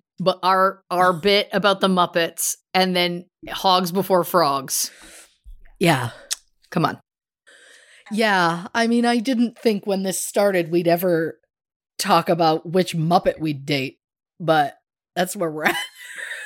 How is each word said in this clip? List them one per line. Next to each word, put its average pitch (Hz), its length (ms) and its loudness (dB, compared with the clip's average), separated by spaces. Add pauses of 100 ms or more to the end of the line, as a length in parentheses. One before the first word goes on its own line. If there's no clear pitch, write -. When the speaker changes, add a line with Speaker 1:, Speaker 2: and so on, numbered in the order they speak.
(180)
Speaker 1:
but 185 240 -2
our, 190 480 2
our 180 240 2
Speaker 2:
<sighs> 165 140 -4
Speaker 1:
bit 202 260 2
about 190 280 0
the 196 60 2
Muppets 175 680 0 (180)
and 185 220 2
then 175 300 -2 (240)
Hogs 185 420 2
Before 185 320 2
Frogs. 143 680 0 (880)
Speaker 2:
Yeah. 131 320 0 (600)
Speaker 1:
Come 165 140 0
on. - 140 -4 (1120)
Speaker 2:
Yeah, 190 600 0
I 233 140 0
mean, 233 180 2
I 240 120 2
didn't 233 400 0
think 208 280 -2
when 190 180 -2
this 190 200 -4
started 190 480 0
we'd 175 160 0
ever 170 520 0 (580)
talk 196 320 2
about 165 400 2
which 175 260 0
Muppet 175 440 0
we'd 147 260 -6
date, 143 340 -4 (400)
but 156 380 0 (380)
that's 185 200 -2
where 170 160 -4
we're 151 140 -4
at. 180 120 0 (680)